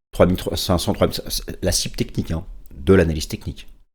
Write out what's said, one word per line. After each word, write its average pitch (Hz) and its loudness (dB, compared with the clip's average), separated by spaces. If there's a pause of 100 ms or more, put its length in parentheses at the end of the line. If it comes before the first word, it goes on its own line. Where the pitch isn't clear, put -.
(120)
Trois - 4
mille 90 4 (180)
cinq 87 2
cents, 98 0
trois 90 2
mille, - -6 (440)
la 90 0
cible - -4
technique, - -4
hein, 82 -4 (280)
de 73 4
l'analyse 82 4
technique. - -10 (280)